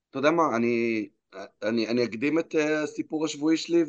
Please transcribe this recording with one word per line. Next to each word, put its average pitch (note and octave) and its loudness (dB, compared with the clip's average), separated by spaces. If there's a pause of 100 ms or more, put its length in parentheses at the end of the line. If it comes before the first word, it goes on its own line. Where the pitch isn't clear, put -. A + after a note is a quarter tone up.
אתה C3+ -8
יודע C#3+ 4
מה, D#3+ 2
אני, A#2 0 (560)
אני, A2+ 0
אני A#2+ 2
אקדים A#2+ 0
את, E3 -4
אה, D#3 0
הסיפור D3+ -6
השבועי D3+ 0
שלי E3 2